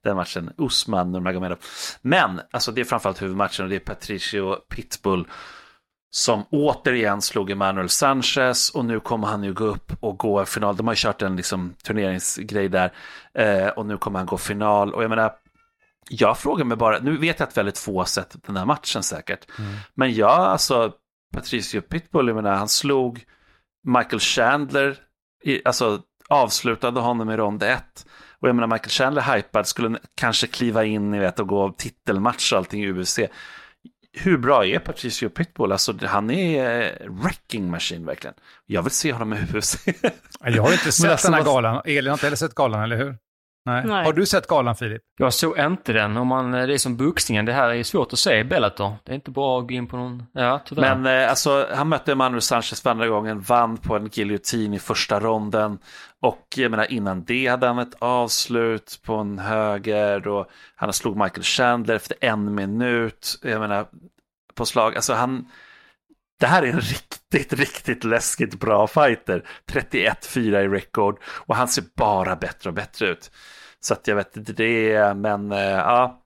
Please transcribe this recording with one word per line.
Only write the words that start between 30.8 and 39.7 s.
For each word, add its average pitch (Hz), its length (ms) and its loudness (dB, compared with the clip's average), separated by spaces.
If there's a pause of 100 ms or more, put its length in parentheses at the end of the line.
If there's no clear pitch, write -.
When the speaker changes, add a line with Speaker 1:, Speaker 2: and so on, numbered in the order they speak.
Speaker 1:
in, 104 280 0
ni 104 80 0
vet, 92 200 0
och 101 80 -2
gå 98 300 2
titelmatch 110 760 -2
och 110 60 4
allting 104 260 -2
i - 20 -2
U 92 160 -4
F 92 60 -4
C. 107 200 0 (880)
Hur 180 200 4
bra 123 280 6
är 117 140 2
Patricio - 500 -6
Pitbull? 117 420 -2
Alltså, - 220 0
det, - 140 -6
han 101 240 0
är, 135 500 0
eh, - 280 -6
wrecking 101 640 -4
machine, 85 340 -6
verkligen. 67 280 -10 (320)
Jag 98 180 -2
vill 135 80 -2
se 147 220 -2
honom 110 200 -4
i 104 40 -4
U 101 80 -4 (120)
F 107 60 -2
C. - 340 -4